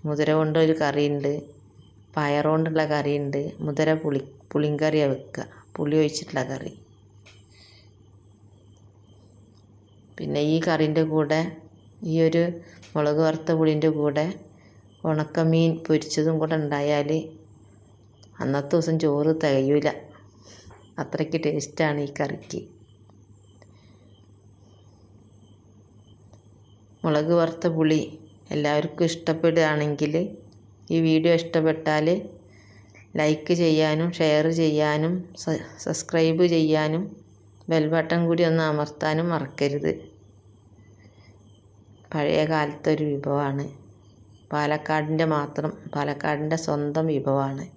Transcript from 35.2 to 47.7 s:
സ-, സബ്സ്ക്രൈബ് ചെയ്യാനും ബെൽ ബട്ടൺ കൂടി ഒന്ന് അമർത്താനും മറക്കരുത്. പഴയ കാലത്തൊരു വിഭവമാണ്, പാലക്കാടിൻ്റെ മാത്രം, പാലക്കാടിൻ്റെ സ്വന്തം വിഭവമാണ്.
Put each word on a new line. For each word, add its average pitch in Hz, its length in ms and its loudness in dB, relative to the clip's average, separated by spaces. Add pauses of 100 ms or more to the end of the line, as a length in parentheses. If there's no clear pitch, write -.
സ-, - 240 -4 (140)
സബ്സ്ക്രൈബ് 165 760 2
ചെയ്യാനും 156 500 2 (640)
ബെൽ 160 200 2
ബട്ടൺ 165 400 0
കൂടി 170 240 2
ഒന്ന് 160 200 2
അമർത്താനും 156 640 -2
മറക്കരുത്. 143 600 -2 (2250)
പഴയ 156 400 0
കാലത്തൊരു 151 560 -2
വിഭവമാണ്, 143 600 -2 (840)
പാലക്കാടിൻ്റെ 151 800 -2
മാത്രം, 147 400 -2 (220)
പാലക്കാടിൻ്റെ 147 640 -2
സ്വന്തം 151 500 -2
വിഭവമാണ്. 135 580 -2 (100)